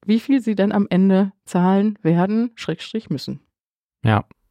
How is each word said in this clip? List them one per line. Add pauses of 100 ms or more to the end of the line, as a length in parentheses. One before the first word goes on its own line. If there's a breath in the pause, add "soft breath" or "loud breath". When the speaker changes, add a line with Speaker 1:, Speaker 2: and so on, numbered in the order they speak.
Speaker 1:
wie
viel
sie
denn
am
Ende (140)
zahlen
werden,
Schrägstrich
müssen. (640)
Speaker 2:
Ja, (260)